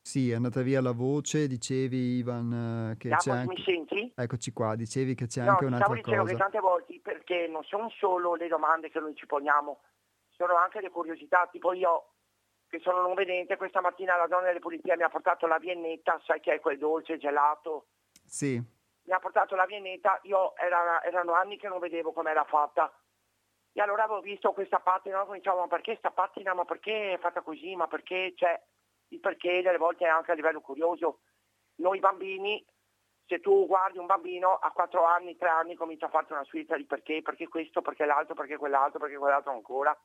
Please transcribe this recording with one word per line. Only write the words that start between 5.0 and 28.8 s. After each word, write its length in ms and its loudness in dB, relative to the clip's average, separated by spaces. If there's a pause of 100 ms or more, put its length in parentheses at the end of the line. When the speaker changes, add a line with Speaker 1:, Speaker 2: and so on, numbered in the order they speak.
Speaker 1:
che 120 -6
c'è 180 -4
Speaker 2:
No, 60 6
Speaker 1:
anche 100 6
Speaker 2:
ti 60 0
Speaker 1:
un'altra 200 2
Speaker 2:
stavo 140 0
dicendo 220 0
Speaker 1:
cosa. 100 0
Speaker 2:
che 80 -2
tante 200 0
volte, 420 0
perché 440 -4
non 180 -6
sono 260 -6
solo 440 2
le 140 -4
domande 420 2
che 100 -4
noi 140 -6
ci 120 -18
poniamo, 540 0 (500)
sono 260 2
anche 240 2
le 80 -8
curiosità. 640 0
Tipo 220 -2
io, 400 0 (540)
che 100 -10
sono 240 0
non 100 0
vedente, 440 -2
questa 260 -2
mattina 340 0
la 100 2
donna 200 0
delle 140 0
pulizie 360 -2
mi 60 -2
ha 80 2
portato 360 0
la 120 2
viennetta, 680 -4
sai 160 -2
che 140 0
è 60 -4
quel 180 -2
dolce 400 -2
gelato? 720 0 (360)
Speaker 1:
Sì. 300 -4
Speaker 2:
Mi 580 -8
ha 60 2
portato 380 0
la 100 4
viennetta, 560 -2
io 340 0
era, 460 2
erano 320 0
anni 240 0
che 100 -10
non 120 -6
vedevo 320 -4
com'era 320 0
fatta. 460 2 (840)
E 100 -4
allora 220 2
avevo 160 -2
visto 320 -2
questa 280 0
patina, 380 0
no? 80 0
Cominciavo: 340 0
"Ma 60 0
perché 320 -2
sta 120 -2
patina? 440 0
Ma 100 0
perché 480 -4
è 60 -2
fatta 240 -4
così? 340 -10
Ma 100 0
perché?" 480 -6
Cioè, 240 2 (520)